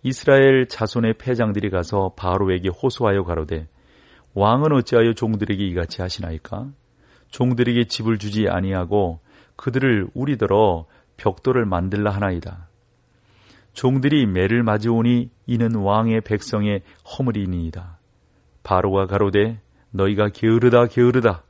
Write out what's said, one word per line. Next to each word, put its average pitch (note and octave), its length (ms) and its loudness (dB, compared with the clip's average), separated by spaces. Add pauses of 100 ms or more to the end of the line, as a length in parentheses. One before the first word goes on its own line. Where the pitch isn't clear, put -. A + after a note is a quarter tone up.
이스라엘 C3+ 640 4
자손의 A2+ 460 -2
패장들이 G#2+ 540 -2
가서 F#2 480 -2
바로에게 F#2+ 520 0
호소하여 G2 560 -2
가로되, D#2+ 420 -6 (680)
왕은 B2 400 2
어찌하여 A#2 400 2
종들에게 G#2 540 -2
이같이 F2 340 -6
하시나이까? F2+ 680 -8 (600)
종들에게 A#2+ 560 0
집을 A2+ 340 -2
주지 G#2 300 -2
아니하고 F2+ 720 -2 (360)
그들을 B2+ 580 0
우리더러 G#2+ 720 0 (300)
벽돌을 A#2 500 -2
만들라 F#2+ 460 -2
하나이다. F2+ 560 -6 (1040)
종들이 C3+ 540 2
매를 G2 360 2
맞으오니 A#2 680 0 (160)
이는 A#2 280 0
왕의 A2 480 0
백성의 G#2 600 -4 (220)
허물이니이다. F2+ 920 -6 (640)
바로가 F#2+ 440 0
가로되, G2+ 540 0 (300)
너희가 G2+ 380 0
게으르다, A#2 580 4
게으르다. A#2+ 640 2